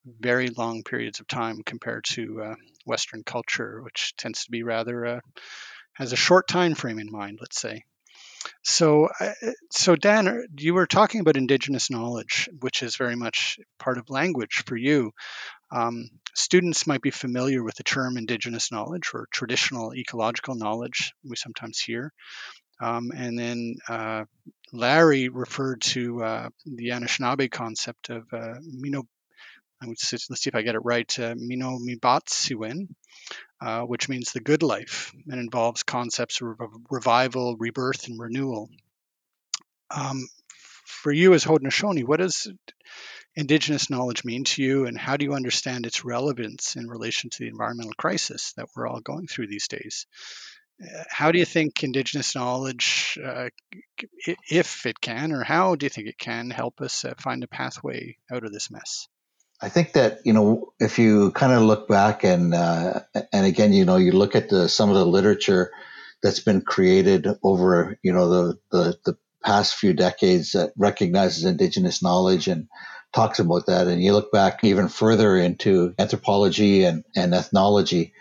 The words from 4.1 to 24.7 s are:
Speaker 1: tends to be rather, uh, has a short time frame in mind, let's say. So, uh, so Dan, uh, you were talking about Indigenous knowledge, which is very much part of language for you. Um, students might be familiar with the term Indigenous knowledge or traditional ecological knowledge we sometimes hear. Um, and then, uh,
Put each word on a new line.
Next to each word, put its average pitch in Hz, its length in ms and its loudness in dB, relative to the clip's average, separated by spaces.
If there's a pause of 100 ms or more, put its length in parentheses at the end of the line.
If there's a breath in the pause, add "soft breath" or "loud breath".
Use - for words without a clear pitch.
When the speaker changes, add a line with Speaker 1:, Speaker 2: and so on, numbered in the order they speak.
Speaker 1:
tends - 280 -8
to 117 60 -14
be 117 100 -6
rather, 117 440 -4
uh, 120 140 -6 (720 loud breath)
has 127 200 -8
a 117 40 -2
short 185 300 4
time 175 280 0
frame 110 240 -8
in 107 120 -12
mind, 104 300 -12
let's - 180 -10
say. 110 220 -10 (800 loud breath)
So, 156 440 4 (120)
uh, 208 140 -4 (380)
so - 240 4
Dan, 202 320 4
uh, 233 100 -2 (200)
you 160 180 0
were 180 120 2
talking 202 340 2
about 156 160 4
Indigenous 131 520 0
knowledge, 117 600 -6 (100)
which 131 240 -4
is 117 120 -8
very 120 200 -2
much - 420 -4 (220)
part 127 180 -2
of 117 120 -14
language 139 580 -2
for 127 80 -6
you. 127 360 2 (640 loud breath)
Um, 117 360 -4 (240)
students 180 520 0
might 143 160 -2
be 135 100 -2
familiar 127 520 -4
with 107 120 -8
the - 80 -18
term 127 340 -4
Indigenous 117 540 -6
knowledge 151 420 -8
or 113 180 -12
traditional 120 640 -4
ecological 120 600 -6
knowledge 117 580 -6 (100)
we 120 140 -12
sometimes 113 420 -12
hear. 120 320 -8 (720 loud breath)
Um, 120 340 -6
and 120 220 -8
then, 120 380 -6 (120)
uh, 110 380 -6 (480)